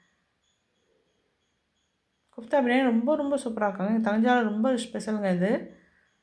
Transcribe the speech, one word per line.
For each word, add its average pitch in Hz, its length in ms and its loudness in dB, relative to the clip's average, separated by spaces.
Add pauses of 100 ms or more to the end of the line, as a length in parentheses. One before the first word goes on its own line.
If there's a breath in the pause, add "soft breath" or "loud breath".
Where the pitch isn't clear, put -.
(2250 soft breath)
குஃப்தா 240 300 -2
பிரியாணி 247 260 2
ரொம்ப, 233 300 2
ரொம்ப 277 240 0
சூப்பரா 220 240 -2
இருக்குங்க, 202 400 -2
தஞ்சாவூர் 226 420 2
ரொம்ப 220 200 0 (140)
ஸ்பெஷலுங்க 208 520 -4
இது, 185 140 0 (720 soft breath)